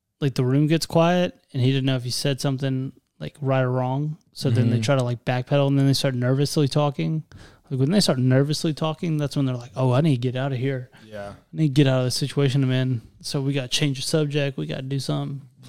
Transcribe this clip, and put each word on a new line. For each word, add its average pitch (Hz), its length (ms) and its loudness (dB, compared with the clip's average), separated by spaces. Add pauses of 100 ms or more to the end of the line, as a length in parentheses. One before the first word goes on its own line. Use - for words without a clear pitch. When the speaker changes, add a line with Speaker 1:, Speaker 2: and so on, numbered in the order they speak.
(200)
Speaker 1:
like, 139 140 0
the 131 100 0
room 139 240 4
gets 160 180 0
quiet 175 500 2 (160)
and 131 100 -2
he 127 100 4
didn't 135 140 0
know 135 100 2
if 120 80 -6
he 123 60 -6
said 139 300 -2
something, 131 520 -2 (260)
like, 151 220 -12
right 131 220 2
or 127 80 0
wrong. 131 460 -2 (160)
So - 180 -4
then 113 200 4
they 113 60 4
Speaker 2:
Mm-hmm. 113 60 0
Speaker 1:
try 139 140 2
to, 131 60 2
like, 120 220 -4
backpedal 135 420 0
and 139 120 2
then 139 80 4
they 139 60 4
start 131 220 0
nervously 135 540 0
talking. 151 560 -2 (460)
Like, 135 100 -4
when 135 100 2
they 202 100 4
start 151 180 2
nervously 139 540 2
talking, 160 460 -4
that's 135 180 -4
when 143 100 0
they're 127 100 -4
like, 120 200 -14
"Oh, 131 160 2
I 123 80 4
need 151 160 4
to 120 40 -2
get 123 160 -2
out 135 160 -4
of 127 60 -4
here. 127 320 -4 (160)
Speaker 2:
Yeah. 104 240 -12
Speaker 1:
I 98 40 -16 (180)
need 160 160 2
to 135 60 -2
get 139 120 6
out 131 140 2
of 127 60 0
the 127 60 -2
situation 139 520 0
I'm 127 80 2
in. 131 300 0 (180)
So - 220 -6
we 139 100 0
gotta 131 160 -4
change 143 320 0
the - 60 -8
subject. 147 500 0
We 156 100 -6
gotta 151 160 -8
do 135 180 -4
something." 143 420 -6 (260)